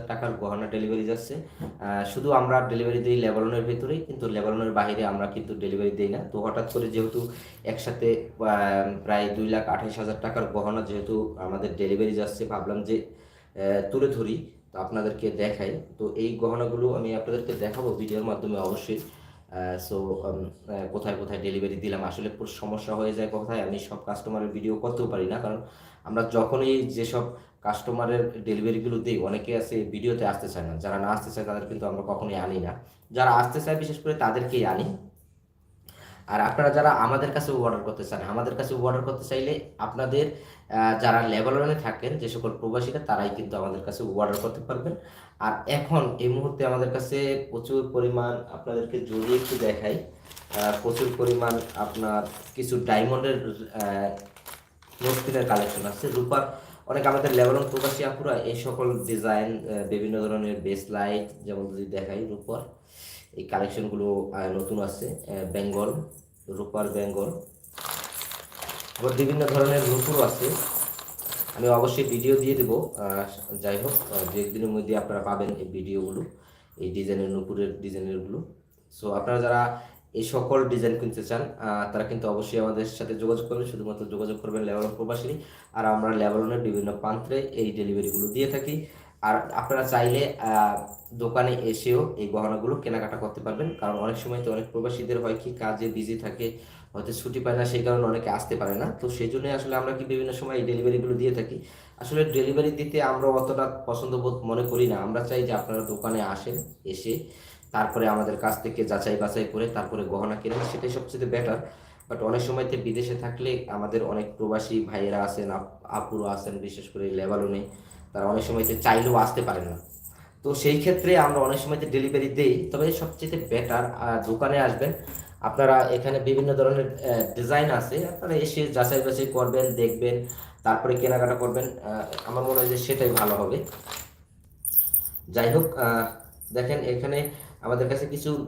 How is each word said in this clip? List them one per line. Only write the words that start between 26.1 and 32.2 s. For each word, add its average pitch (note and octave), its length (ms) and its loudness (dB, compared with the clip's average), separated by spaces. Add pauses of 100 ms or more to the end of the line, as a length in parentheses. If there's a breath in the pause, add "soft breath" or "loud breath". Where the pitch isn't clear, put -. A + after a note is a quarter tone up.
যখনই C3 480 4
যেসব A#2 420 -2 (380 loud breath)
কাস্টমারের A#2 840 0
ডেলিভারিগুলো A2 560 0
দিই, A2+ 200 0
অনেকে G#2+ 380 -2
আছে A2 260 -2
ভিডিওতে G#2 420 0
আসতে G2 240 -2
চায় F2 180 -6
না। E2 100 -6
যারা G2 220 -2
না G2+ 80 0
আসতে G#2+ 240 0
চায়, G#2+ 140 -4
তাদের G#2 220 -4
কিন্তু G#2 180 -6
আমরা G2+ 220 -4
কখনোই G2+ 280 -2